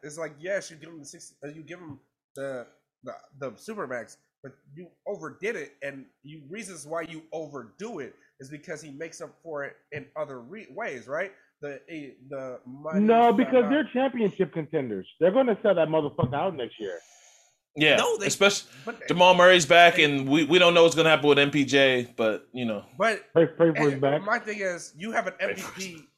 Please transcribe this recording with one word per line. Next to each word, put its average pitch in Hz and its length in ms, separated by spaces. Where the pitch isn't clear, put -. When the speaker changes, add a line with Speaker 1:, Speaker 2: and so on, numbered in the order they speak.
Speaker 1:
is, 151 160
like, 156 200
yes, 185 320
you 165 60
give 160 140
him 165 80
the 139 80
sixty, - 380
uh, 147 40
you 156 140
give 165 160
him 156 200
the, 131 300
the, 123 100
the 131 120
Supermax, 131 640
but 131 100
you 170 140
overdid 175 500
it, 147 160
and 139 240
you, 151 260
reasons 185 380
why 165 160
you 160 200
overdo 156 680
it 120 160
is 135 100
because 151 320
he 156 100
makes 160 300
up 151 100
for 147 220
it 127 120
in 143 140
other 139 240
re-, 175 300
ways, 143 380
right? 180 240
The, 143 180
eh, 147 200
the 131 340
money 151 400
Speaker 2:
No, 226 220
Speaker 1:
stuff 214 100
Speaker 2:
because 247 280
Speaker 1:
out. 208 60
Speaker 2:
they're 285 220
championship 247 600
contenders. 135 520
They're 165 100
gonna 240 320
sell 202 120
that 160 140
motherfucker 156 440
out 160 240
next 117 240
year. 92 180
Speaker 3:
Yeah, 147 200
Speaker 1:
No, 440 200
they, 285 120
Speaker 3:
especially - 420
Speaker 1:
but 233 140
they - 80
Speaker 3:
Jamal 180 260
Murray's 175 320
back, 170 300
Speaker 1:
they 165 80
Speaker 3:
and 139 220
we, 147 180
we 170 140
don't 175 140
know 170 120
what's 170 100
gonna 156 160
happen 147 180
with 143 100
M 143 120
P 143 160
J, 127 500
but, 110 360
you 123 120
know. 104 220
Speaker 1:
But 202 380
Speaker 2:
Pray, 165 120
pray 165 280
for 151 80
his 143 100
Speaker 1:
and 135 80
Speaker 2:
back. 139 220
Speaker 1:
my 214 160
thing 214 220
is, 180 360
you 202 160
have 214 140
an 180 120
Speaker 3:
Pray 196 160
for 185 60
Speaker 1:
M - 160
V 185 200
P 151 80